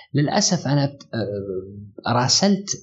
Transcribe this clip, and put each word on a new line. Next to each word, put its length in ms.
للأسف 520
أنا 200
بت-، 280
آه، 1000
راسلت، 580